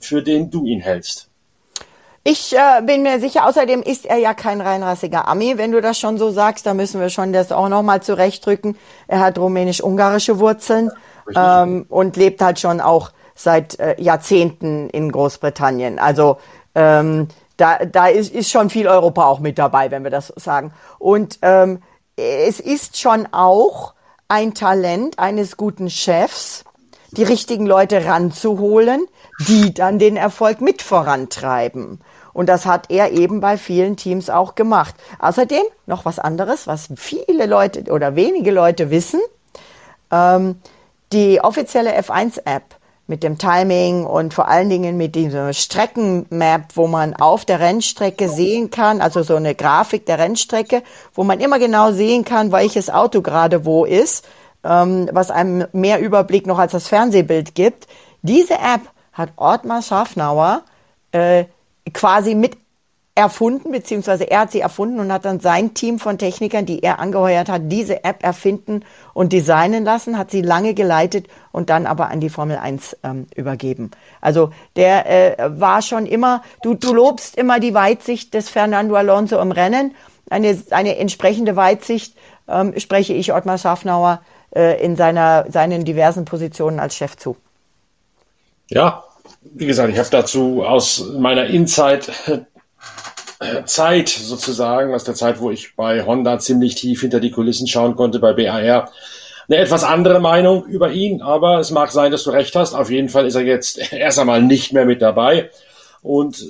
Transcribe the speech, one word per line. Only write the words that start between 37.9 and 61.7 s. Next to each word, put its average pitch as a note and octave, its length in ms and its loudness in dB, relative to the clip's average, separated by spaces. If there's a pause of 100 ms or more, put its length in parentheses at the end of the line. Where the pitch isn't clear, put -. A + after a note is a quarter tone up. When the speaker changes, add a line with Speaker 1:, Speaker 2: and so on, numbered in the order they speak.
Speaker 2:
oder C#3+ 240 -2
wenige A3+ 340 2
Leute E3+ 400 2
wissen. E3+ 300 0 (880)
Ähm, F#3 500 2 (520)
die G3+ 280 4
offizielle A#3 540 0
F - 160 -2
eins A3 280 -4
App C3+ 260 -6 (460)
mit D#3 120 -6
dem D#3 160 -4
Timing F3+ 640 0
und D#3+ 300 -2
vor - 140 0
allen F3+ 200 2
Dingen F3 300 -2
mit D#3+ 160 -4
dieser C#3+ 400 -2
Streckenmap, E3+ 1200 -2
wo E3 120 2
man D#3+ 300 -2
auf E3+ 300 2
der F#3 120 0
Rennstrecke F#3+ 680 -2
sehen G3 400 -2
kann, G#3+ 320 0
also E3 220 0
so D#3 120 0
eine D#3 200 0
Grafik D#3+ 500 0
der D#3+ 140 0
Rennstrecke, A3 640 -2 (320)
wo F#3+ 100 -2
man G3 160 0
immer C#4 180 2
genau A3 340 4
sehen A3 340 0
kann, G#3+ 260 0
welches G3 380 0
Auto G#3+ 320 2
gerade E3 420 0
wo D#3+ 220 2
ist, G#3 420 0 (340)
ähm, F3+ 480 2
was F#3 200 0
einem F3+ 420 -2
mehr F#3+ 280 0
Überblick G3 460 0
noch F3+ 120 -2
als F3 140 2
das F3 140 -6
Fernsehbild F#3+ 680 0
gibt. G#3 320 0 (340)
Diese C#4 360 2
App - 260 0 (320)
hat E3 220 -6
Ottmar A#3 440 0
Schafnauer, F#3+ 840 -2 (480)
äh, F3 320 2 (500)